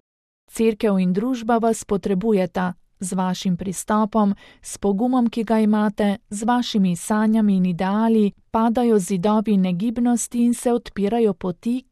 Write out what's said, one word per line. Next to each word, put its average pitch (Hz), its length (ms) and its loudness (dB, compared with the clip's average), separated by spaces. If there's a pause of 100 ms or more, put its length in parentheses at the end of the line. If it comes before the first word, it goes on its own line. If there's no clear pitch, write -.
(520)
Cerkev 220 480 0
in 185 140 2
družba 233 440 0
vas 226 260 0
potrebujeta. 190 920 -2 (260)
Z 185 140 -8
vašim 185 440 -2
pristopom, 208 760 -2 (280)
s - 160 -16
pogumom, 240 520 0
ki 226 140 -4
ga 220 160 2
imate, 214 580 2 (120)
z 208 140 -8
vašimi 220 520 0
sanjami 214 600 2
in 185 100 2
ideali 202 680 0 (200)
padajo 226 480 2
zidovi 208 580 0
negibnosti 233 880 0
in 240 80 2
se 240 200 0
odpirajo 220 600 0
poti, 233 580 -6